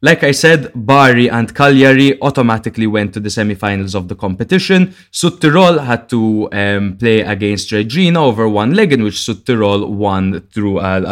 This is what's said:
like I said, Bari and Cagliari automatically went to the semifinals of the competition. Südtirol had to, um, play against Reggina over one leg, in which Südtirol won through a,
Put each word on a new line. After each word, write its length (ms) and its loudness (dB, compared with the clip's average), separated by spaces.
like 220 2
I 80 2
said, 440 2
Bari 540 4
and 260 -4
Cagliari 640 4
automatically 640 -2
went 260 -2
to 60 -10
the 100 -8
semifinals 680 -4
of 140 -6
the 60 -10
competition. 800 0
Südtirol 720 2
had 240 -4
to, 420 -2
um, 460 -2
play 240 2
against 500 -4
Reggina 460 0
over 300 0
one 280 0
leg, 180 2
in 100 0
which 120 -4
Südtirol 760 -2
won 540 -2
through 260 -4
a, 220 -2